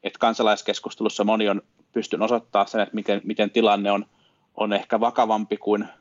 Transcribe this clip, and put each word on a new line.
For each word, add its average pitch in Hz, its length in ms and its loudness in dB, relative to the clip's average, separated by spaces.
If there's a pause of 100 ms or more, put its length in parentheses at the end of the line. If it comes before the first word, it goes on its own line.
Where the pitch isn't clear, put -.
että - 160 -10
kansalaiskeskustelussa 107 1040 0
moni 107 260 2
on 98 120 0 (300)
pystynyt - 340 -4
osoittamaan 110 420 0
sen, 113 140 -2
että 101 140 -4
miten, 104 280 -2
miten 104 280 -2
tilanne 104 400 2
on, 101 140 0 (500)
on 104 180 -2
ehkä 104 260 -2
vakavampi 110 580 0
kuin 104 300 0 (140)